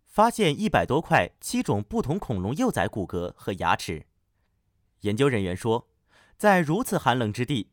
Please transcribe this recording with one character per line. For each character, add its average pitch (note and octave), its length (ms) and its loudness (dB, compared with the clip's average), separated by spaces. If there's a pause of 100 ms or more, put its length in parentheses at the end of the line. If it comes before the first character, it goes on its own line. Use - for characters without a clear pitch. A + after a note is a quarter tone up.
发 G#3 260 4
现 D#3+ 280 0
一 G#3+ 100 0
百 F#2 160 4
多 A#2+ 160 0
块 C3 300 2 (100)
七 B3 220 -4
种 G#2 200 0
不 A3+ 200 -4
同 D3+ 160 -2
恐 G2 240 -4
龙 G#2+ 120 -2
幼 A#3 160 0
崽 G2+ 160 0
骨 G2 200 -6
骼 F2 280 -6
和 - 200 -6
牙 F2+ 200 0
齿。 D#2 300 -6 (960)
研 G#2 160 -2
究 C#3 100 4
人 A#2+ 160 0
员 F#2 140 -2
说， A#2 320 -2 (480)
在 G3 240 4
如 E3 220 0
此 G3 160 -2
寒 B2 200 2
冷 G#2+ 140 -2
之 A#2+ 120 -4
地 B2 280 -4